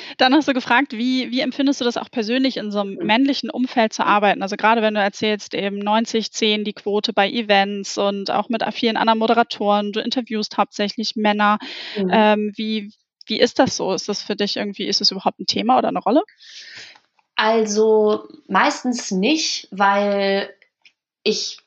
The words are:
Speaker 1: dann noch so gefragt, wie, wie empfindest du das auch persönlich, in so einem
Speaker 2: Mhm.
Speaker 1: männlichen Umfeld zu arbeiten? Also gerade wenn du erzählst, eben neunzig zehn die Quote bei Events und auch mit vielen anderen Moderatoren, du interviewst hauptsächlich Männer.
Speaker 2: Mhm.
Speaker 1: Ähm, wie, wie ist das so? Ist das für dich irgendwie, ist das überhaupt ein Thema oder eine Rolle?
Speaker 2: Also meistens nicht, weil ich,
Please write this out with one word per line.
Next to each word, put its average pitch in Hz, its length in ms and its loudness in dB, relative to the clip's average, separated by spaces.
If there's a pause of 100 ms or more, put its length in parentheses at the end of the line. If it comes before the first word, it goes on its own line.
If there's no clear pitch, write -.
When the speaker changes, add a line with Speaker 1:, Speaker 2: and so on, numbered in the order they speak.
(180)
Speaker 1:
dann 262 140 4
noch 302 100 6
so 277 120 0
gefragt, 247 400 0
wie, 240 380 0
wie 254 100 -2
empfindest 269 400 0
du 240 40 -2
das 240 120 0
auch - 120 -8
persönlich, 247 480 -2
in 208 140 -6
so 202 80 -2
einem 202 160 -4
Speaker 2:
Mhm. - 100 -6
Speaker 1:
männlichen 240 440 2
Umfeld 240 440 0
zu - 120 -4
arbeiten? 202 360 2
Also 196 140 -4
gerade 220 260 2
wenn 214 120 2
du 208 80 0
erzählst, 208 520 -2
eben 202 260 -4
neunzig 214 520 -2
zehn 214 320 0
die 208 100 -6
Quote 208 400 -4
bei 196 160 2
Events 202 680 0
und 202 340 -2
auch - 180 -2
mit 226 140 -2 (100)
vielen 226 240 -2
anderen 220 220 2
Moderatoren, 208 720 0
du 214 80 -4
interviewst 226 580 -6
hauptsächlich 208 580 -4
Männer. 208 440 2 (380)
Speaker 2:
Mhm. 190 140 0
Speaker 1:
Ähm, 214 440 4
wie, 214 380 -6 (320)
wie - 140 -4
ist - 200 2
das 254 160 2
so? 185 180 -2
Ist - 140 -6
das 208 140 -4
für 202 140 -6
dich 202 220 -4
irgendwie, 202 300 -6
ist 202 140 -2
das 208 100 2
überhaupt - 280 -4
ein 196 60 -10
Thema 220 320 2
oder - 120 2
eine 175 100 -2
Rolle? 269 240 4 (1120)
Speaker 2:
Also 214 920 2 (200)
meistens 247 640 0
nicht, 247 600 0
weil 202 840 0 (720)
ich, - 440 -2